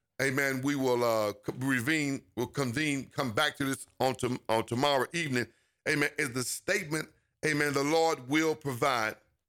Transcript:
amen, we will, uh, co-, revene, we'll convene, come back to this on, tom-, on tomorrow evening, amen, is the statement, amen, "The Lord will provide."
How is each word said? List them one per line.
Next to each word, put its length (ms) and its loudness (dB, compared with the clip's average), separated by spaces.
amen, 420 0
we 140 0
will, 260 2
uh, 300 2
co-, 200 -8
revene, 720 -2
we'll 100 -2
convene, 600 -2
come 260 -4
back 240 0
to 80 -2
this 220 -4
on, 160 2
tom-, 340 -4
on 180 2
tomorrow 460 2
evening, 340 -2
amen, 300 2
is 140 -2
the 120 -4
statement, 640 -4
amen, 280 2
"The 100 2
Lord 460 2
will 260 2
provide." 640 0